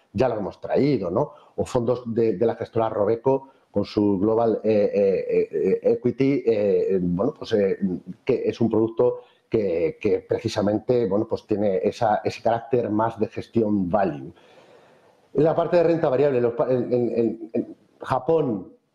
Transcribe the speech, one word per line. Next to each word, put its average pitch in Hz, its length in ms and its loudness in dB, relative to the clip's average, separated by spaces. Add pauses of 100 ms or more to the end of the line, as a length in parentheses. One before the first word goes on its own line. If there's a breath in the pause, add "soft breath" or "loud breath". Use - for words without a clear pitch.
(120)
ya 127 160 0
lo 113 80 -2
hemos - 240 -8
traído, 107 500 0
¿no? 120 220 -2 (240 loud breath)
O - 80 -2
fondos 123 420 0
de, 113 300 0
de 117 100 2
la 107 100 -2
gestora 113 320 -2
Robeco 117 600 0 (200 loud breath)
con 101 140 -2
su 101 340 2
Global, 110 460 2
eh, 104 280 2
eh, 92 600 0
eh, 92 400 0
Equity, 123 520 0
eh, 101 560 2
bueno, 90 380 -2
pues, - 140 -8
eh, 98 260 2 (460)
que 113 240 0
es 104 120 -4
un 113 100 2
producto 113 500 0 (280 loud breath)
que, 87 520 -2
que 95 260 0
precisamente, 107 800 0
bueno, 104 220 -2
pues - 180 -6
tiene 101 380 0
esa, 104 400 0
ese - 180 -6
carácter 113 480 0
más 107 300 -2
de 107 80 -2
gestión 104 640 -2
value. 85 420 -2 (1000 soft breath)
En 147 120 2
la 156 100 2
parte 170 220 0
de 170 80 6
renta 165 240 2
variable, 131 320 2
los 117 140 0
pa-, 127 180 0
en, 120 200 0
en, 120 260 0
en, 113 340 -2
en - 240 -6 (240)
Japón 131 720 -2 (220)